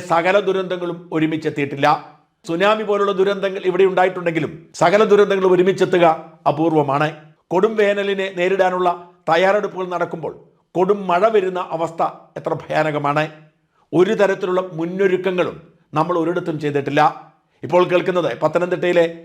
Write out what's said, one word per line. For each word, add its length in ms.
സകല 260
ദുരന്തങ്ങളും 500
ഒരുമിച്ചെത്തിയിട്ടില്ല. 720
സുനാമി 400
പോലുള്ള 320
ദുരന്തങ്ങൾ 500
ഇവിടെ 200
ഉണ്ടായിട്ടുണ്ടെങ്കിലും 640
സകല 220
ദുരന്തങ്ങളും 440
ഒരുമിച്ചെത്തുക 500
അപൂർവമാണ്. 580
കൊടും 300
വേനലിനെ 460
നേരിടാനുള്ള 500
തയ്യാറെടുപ്പുകൾ 640
നടക്കുമ്പോൾ 400
കൊടും 240
മഴ 140
വരുന്ന 240
അവസ്ഥ 260
എത്ര 140
ഭയാനകമാണ്. 600
ഒരു 220
തരത്തിലുള്ള 400
മുന്നൊരുക്കങ്ങളും 800
നമ്മൾ 240
ഒരിടത്തും 420
ചെയ്തിട്ടില്ല. 380
ഇപ്പോൾ 260
കേൾക്കുന്നത് 420
പത്തനംതിട്ടയിലെ 640